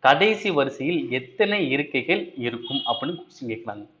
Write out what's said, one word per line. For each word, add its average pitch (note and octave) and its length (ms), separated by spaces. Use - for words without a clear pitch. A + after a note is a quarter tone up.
கடைசி G3 520
வரிசையில் C#3+ 420
எத்தனை G3+ 380
இருக்கைகள் D3 480
இருக்கும் A#2+ 420
அப்படின்னு C3+ 320
கொஸ்டின் - 300
கேக்குறாங்க. G#2 320